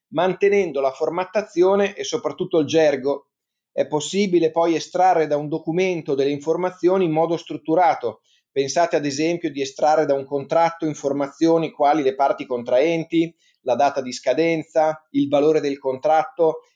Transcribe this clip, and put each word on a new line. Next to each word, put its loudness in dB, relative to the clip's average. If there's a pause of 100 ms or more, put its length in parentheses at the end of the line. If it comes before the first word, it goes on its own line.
(140)
mantenendo 0
la 0
formattazione 0
e -8
soprattutto -2
il 0
gergo. 0 (420)
È -2
possibile 0
poi 0
estrarre 2
da -2
un -4
documento -2
delle 0
informazioni 0
in 0
modo 0
strutturato. -2 (320)
Pensate 0
ad 0
esempio -2
di -8
estrarre 0
da 2
un -4
contratto -2
informazioni 0
quali 2
le 0
parti 0
contraenti, 0 (280)
la 0
data 0
di -6
scadenza, -2
il 0
valore 4
del -4
contratto, 0 (180)